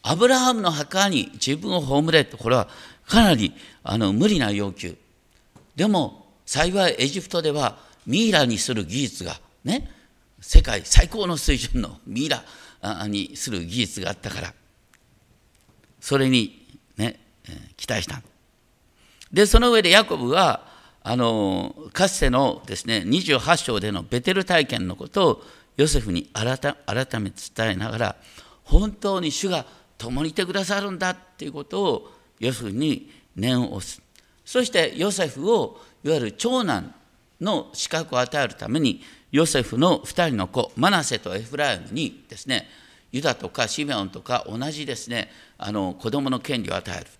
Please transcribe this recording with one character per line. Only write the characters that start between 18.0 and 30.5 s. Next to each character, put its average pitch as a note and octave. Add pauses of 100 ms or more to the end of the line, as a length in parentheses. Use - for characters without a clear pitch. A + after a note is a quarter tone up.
し -
た。 B2 (1120)
で、 G3+
そ G#3
の A#3+
上 A3
で F3
ヤ G3+
コ F3
ブ B2
は、 D#3+ (340)
あ A#2
の、 G#2+ (180)
か F#3+
つ -
て C3+
の B2+
で G2
す -
ね、 A2
二 C#3+
十 C#3
八 D3+
章 A2
で G#2
の F2
ベ B2
テ F#3
ル F#3+
体 E3+
験 G#2
の F2+
こ -
と F#3
を - (320)
ヨ D3+
セ -
フ G#2
に -
改-、 A#2+ (280)
改 A#2
め G2
て - (100)
伝 A2
え -
な G#2
が A2+
ら、 A2+ (460)
本 G#3
当 G3
に D#3
主 -
が E3+ (320)
共 B2+
に D3+
い D#3
て F#3
く F3+